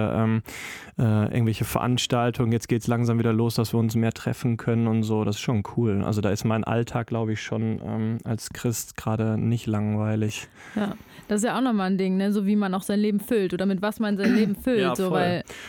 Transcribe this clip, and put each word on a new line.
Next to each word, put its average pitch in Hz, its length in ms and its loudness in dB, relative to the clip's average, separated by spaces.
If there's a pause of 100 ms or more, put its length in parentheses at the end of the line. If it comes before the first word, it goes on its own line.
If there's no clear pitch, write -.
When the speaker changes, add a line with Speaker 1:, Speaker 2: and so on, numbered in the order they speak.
(120)
Speaker 1:
ähm, 110 300 2 (560)
äh, 107 340 4
irgendwelche 113 320 2
Veranstaltungen. 120 840 0
Jetzt 117 180 0
geht's 117 200 0
langsam 117 320 2
wieder 113 120 4
los, 113 220 2
dass 113 180 0
wir 117 60 2
uns 113 160 2
mehr 113 160 2
treffen 120 460 -2
können 113 320 2
und 110 160 2
so. 107 180 2
Das 104 140 0
ist - 60 -10
schon 110 200 0 (140)
cool. 104 260 2
Also 107 180 0
da 98 100 2
ist 104 120 -2
mein 110 220 0
Alltag, 117 420 -2
glaub 113 220 -2
ich, 110 120 -2
schon, 110 460 -4
ähm, 110 380 -2
als 110 260 -6
Christ - 460 -6
gerade 110 420 0
nicht 113 300 0
langweilig. 107 800 0 (260)
Speaker 2:
Ja, 208 200 -4 (340)
das 208 140 0
ist - 20 0
ja 185 120 0
auch 240 60 0
nochmal 202 300 0
ein 190 60 0
Ding, 185 180 0
ne? 196 160 2
So 196 160 0
wie 208 80 4
man 196 180 0
auch 190 80 -2
sein 208 160 0
Leben 208 220 2
füllt 190 340 0
oder 185 100 -2
mit 190 160 0
was 214 200 -2
man 208 160 0
sein 220 180 2
Leben 208 220 2
Speaker 1:
<clears throat> - 40 -10
Speaker 2:
füllt, 247 200 2
Speaker 1:
Ja, 131 160 0
Speaker 2:
so, 127 140 0
Speaker 1:
voll. 180 100 2
Speaker 2:
weil 175 240 0 (240)